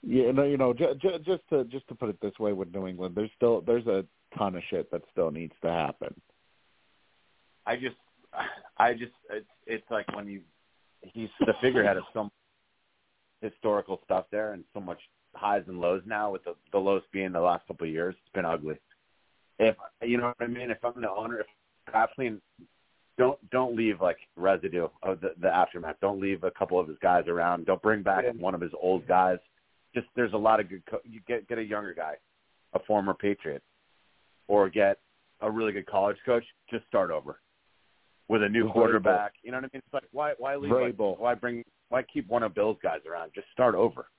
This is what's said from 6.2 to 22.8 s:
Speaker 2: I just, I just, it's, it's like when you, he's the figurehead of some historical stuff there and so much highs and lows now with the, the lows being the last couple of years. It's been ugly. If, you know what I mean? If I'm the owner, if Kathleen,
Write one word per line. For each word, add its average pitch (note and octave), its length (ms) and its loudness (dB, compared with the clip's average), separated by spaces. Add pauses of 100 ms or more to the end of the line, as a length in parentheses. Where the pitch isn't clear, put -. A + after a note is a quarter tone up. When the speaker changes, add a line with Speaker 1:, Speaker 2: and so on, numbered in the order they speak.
Speaker 2:
I A#2 100 -2
just, B2 200 -6 (800)
I - 160 4
just, A#2+ 180 -10 (180)
it's, G#2 160 -8 (200)
it's A2 240 -6
like G#2+ 160 -4 (100)
when G2+ 100 -8
you, G2 140 -12 (600)
he's A2 260 -12 (120)
the - 200 2
figurehead A2 380 4
of F2+ 60 -8 (100)
some G#2 160 -4 (1120)
historical G2+ 640 -2
stuff F#2 240 0
there G#2+ 240 -4
and F2 180 -16
so G#2 80 -12
much F2 180 -12 (360)
highs G2+ 320 0
and F#2 140 -10
lows F2+ 260 0
now G#2+ 260 -4
with F#2+ 120 -10
the, F2 100 -8 (180)
the G2+ 60 4
lows G2 240 2 (100)
being F#2+ 200 -4
the F2 80 0
last F2 280 2
couple E2+ 180 -8
of D#2+ 60 -6
years. F2 220 -2 (100)
It's - 100 -20
been F#2 120 -2
ugly. D#2 320 -4 (800)
If, A2 180 4 (260)
you A#2+ 140 0
know A#2+ 120 0
what A#2+ 120 -6
I A#2+ 60 -4
mean? A#2+ 240 -6
If - 120 -6
I'm A#2+ 180 -4
the A2+ 100 -4
owner, A2 300 -6
if G#2 60 -4 (460)
Kathleen, A2+ 480 0 (800)